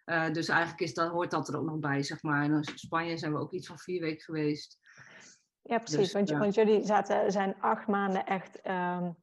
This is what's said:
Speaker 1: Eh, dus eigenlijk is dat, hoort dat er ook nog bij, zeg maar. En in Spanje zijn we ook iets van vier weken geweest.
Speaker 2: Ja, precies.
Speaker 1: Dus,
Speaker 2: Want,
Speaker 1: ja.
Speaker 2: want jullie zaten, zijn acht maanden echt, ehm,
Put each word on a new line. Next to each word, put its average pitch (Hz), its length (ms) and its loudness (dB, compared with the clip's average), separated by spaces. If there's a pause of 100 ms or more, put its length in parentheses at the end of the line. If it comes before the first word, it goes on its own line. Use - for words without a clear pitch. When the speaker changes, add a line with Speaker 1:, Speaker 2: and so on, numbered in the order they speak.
Speaker 1:
Eh, 160 280 0
dus 160 160 -2
eigenlijk 160 340 0
is 160 120 -2
dat, 170 180 0
hoort 170 200 0
dat 156 160 0
er 147 100 -4
ook 165 80 -2
nog 156 140 -2
bij, 139 240 0
zeg 147 200 -6
maar. 147 200 2
En 147 100 4
in 147 100 4
Spanje 165 540 -4
zijn 151 160 -2
we 143 60 -2
ook 151 120 -4
iets 175 160 -8
van 165 120 -14
vier 180 220 -6
weken 160 220 -4
geweest. 151 560 -4 (840)
Speaker 2:
Ja, 233 160 -2
precies. 151 200 -2
Speaker 1:
Dus, - 160 4
Speaker 2:
Want, 202 160 2
Speaker 1:
ja. 151 100 0
Speaker 2:
want 202 160 2
jullie 214 300 6
zaten, 202 460 2
zijn 196 300 0
acht 220 260 0
maanden 196 380 0
echt, - 360 -6
ehm, 180 500 -2 (100)